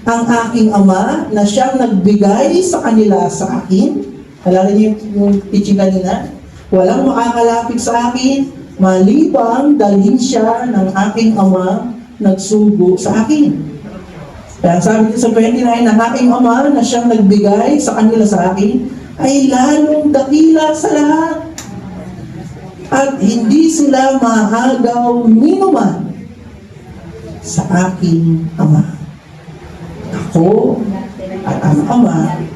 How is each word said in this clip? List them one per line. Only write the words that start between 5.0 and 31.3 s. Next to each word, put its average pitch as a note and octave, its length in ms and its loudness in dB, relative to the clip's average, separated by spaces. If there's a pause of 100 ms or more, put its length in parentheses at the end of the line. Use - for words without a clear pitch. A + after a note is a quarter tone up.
yung G3+ 200 2 (200)
teaching G3 240 2
kanina? F#3+ 480 -2 (480)
Walang G#3 320 2
makakalapit A#3 720 0
sa A#3 320 -2
akin, C4+ 400 -2 (320)
malibang A#3 960 2
dalhin G3+ 400 2
siya A#3 500 0
ng G3 220 0 (200)
aking A3 280 0
ama F#3+ 560 0 (240)
nagsugo G3 800 2
sa A3 260 -2
akin. D4 380 0 (1000)
Kaya F3 200 0
sabi A3 320 2
dito B3 80 -2
sa A3 120 2
twenty-nine, A#3 520 2
ang A3 240 4
aking B3 240 2
ama B3 360 2
na C4 120 2
siyang A#3+ 280 0
nagbigay G#3 680 2
sa A#3+ 200 -2
kanila A3 280 2
sa F#3+ 280 0
akin G#3 360 -2 (320)
ay C4+ 320 2
lalong D4+ 560 2
dakila D#4 640 2
sa - 240 -4
lahat. D#4 400 0 (1500)
At C4+ 320 -2
hindi A#3+ 480 2
sila C4+ 480 2
maagaw A#3+ 1080 0
ni D4+ 320 4
numan C4+ 520 0 (1300)
sa - 240 -6 (260)
aking E3 680 0
ama. D#3 400 2 (1120)
Ako G3+ 720 0 (640)